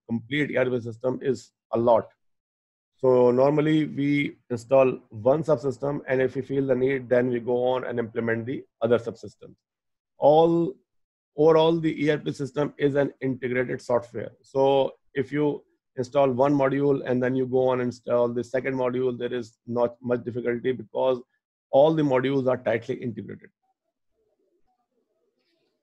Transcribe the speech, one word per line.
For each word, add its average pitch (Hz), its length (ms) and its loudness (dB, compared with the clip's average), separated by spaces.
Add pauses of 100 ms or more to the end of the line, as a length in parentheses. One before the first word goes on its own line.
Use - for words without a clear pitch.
(100)
complete 117 400 -4
E 127 140 0
R 127 80 -2
P 123 140 -4
system 127 340 -6 (120)
is - 180 -8 (240)
a 117 140 0
lot। 110 280 2 (840)
So 127 80 4 (200)
normally 147 560 2 (120)
we 143 100 -2 (460)
install 135 360 4 (360)
one 151 160 4
subsystem 139 640 -2
and 131 160 0
if 131 120 -2
we 135 80 -6
feel 139 240 -4
the 131 140 0
need, 131 280 -2
then 123 260 2
we 117 60 -2
go 123 140 -2 (140)
on 127 160 -2
and 120 180 -4
implement 113 420 -4
the 127 120 -8 (260)
other 117 160 4
subsystem। - 560 -12 (680)
All, 165 540 4 (640)
overall 160 500 4
the 160 60 0 (120)
E 151 60 2
R 151 80 0
P 151 220 -8
system 143 360 -4
is 143 280 0
an - 180 -4
integrated 127 580 -4
software। - 520 -4 (100)
So 135 540 0 (180)
if 131 180 -4
you 147 140 0 (500)
install 135 340 0 (120)
one 143 160 4
module 139 480 0
and 127 160 0
then 131 180 0
you 127 60 -2
go 127 220 0
on 127 120 0
and 123 80 -4
install 120 400 -2
the 120 160 -6
second 131 300 -4
module, 127 440 -2
there 120 140 -6
is 117 240 -8 (100)
not 120 360 -2
much 120 200 -4
difficulty 120 500 -4
because 123 520 -4 (480)
all 151 220 6
the 156 180 2
modules 131 420 2
are 123 40 -2 (100)
tightly 117 400 -4
integrated। 104 420 -12 (2250)